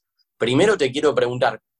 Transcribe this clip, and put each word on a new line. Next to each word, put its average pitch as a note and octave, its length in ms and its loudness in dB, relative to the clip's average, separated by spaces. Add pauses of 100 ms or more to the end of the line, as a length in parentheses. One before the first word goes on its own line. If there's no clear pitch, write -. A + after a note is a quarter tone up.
(380)
Primero D3+ 400 2
te C3+ 140 0
quiero C#3+ 240 0
preguntar, B2 440 -2 (200)